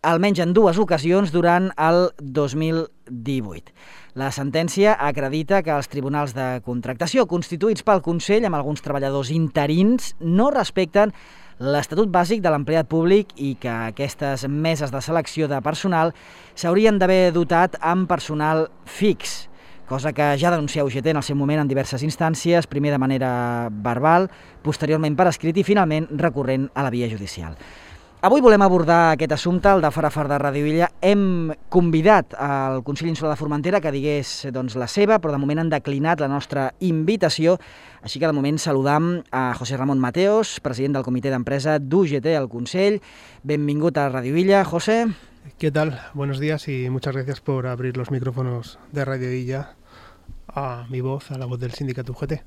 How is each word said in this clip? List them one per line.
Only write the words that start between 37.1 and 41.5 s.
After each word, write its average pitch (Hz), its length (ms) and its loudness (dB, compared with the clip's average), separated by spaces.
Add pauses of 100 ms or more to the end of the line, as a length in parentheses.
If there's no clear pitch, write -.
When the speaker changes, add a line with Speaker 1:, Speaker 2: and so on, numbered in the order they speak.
Speaker 1:
així 131 160 -8
que 160 80 2
de 151 80 0
moment 147 240 0
saludam 151 640 0 (100)
a 127 240 -2
José 127 240 -8
Ramón 135 160 0
Mateos, 190 640 0
president 135 380 -2
del 127 80 -4
Comitè 127 260 -2
d'Empresa 135 480 -2